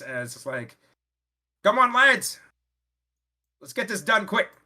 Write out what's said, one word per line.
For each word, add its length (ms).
and 180
it's 160
just 120
like, 300
Come 140
on, 140
lads! 480
Let's 120
get 160
this 140
done 240
quick. 240